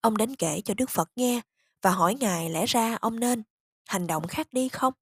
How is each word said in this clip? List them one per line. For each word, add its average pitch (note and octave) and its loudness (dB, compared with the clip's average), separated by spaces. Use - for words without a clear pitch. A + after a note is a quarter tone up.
Ông A3 2
đến A#3 0
kể D#3 -4
cho A3 -2
Đức C4 -2
Phật - 0
nghe A#3+ 0
và F#3+ 6
hỏi F3+ 4
Ngài E3+ 0
lẽ E3 -2
ra A3+ 0
ông A3+ -2
nên A#3+ 0
hành F#3 -2
động D#3+ -2
khác D#4 -6
đi B3+ 0
không? C4 0